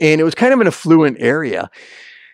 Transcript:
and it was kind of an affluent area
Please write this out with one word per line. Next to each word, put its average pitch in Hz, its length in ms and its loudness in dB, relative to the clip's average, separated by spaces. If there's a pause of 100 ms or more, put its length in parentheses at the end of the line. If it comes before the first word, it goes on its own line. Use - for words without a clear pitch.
and 156 180 2
it 156 40 0
was 160 100 -2
kind 247 180 0
of 269 100 2
an 214 40 2
affluent 160 540 0
area 120 500 -4 (640)